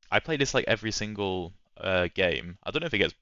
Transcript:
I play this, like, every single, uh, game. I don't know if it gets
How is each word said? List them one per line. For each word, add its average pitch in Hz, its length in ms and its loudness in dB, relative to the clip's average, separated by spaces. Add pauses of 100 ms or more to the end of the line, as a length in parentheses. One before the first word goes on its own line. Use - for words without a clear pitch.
(120)
I 104 80 4
play 160 160 -2
this, 135 180 0
like, 131 140 2
every 110 240 0
single, 98 600 -4 (240)
uh, 92 380 0
game. 87 480 0
I - 80 -6
don't 156 120 -4
know 170 40 -6
if 143 80 -2
it 104 40 0
gets 85 240 2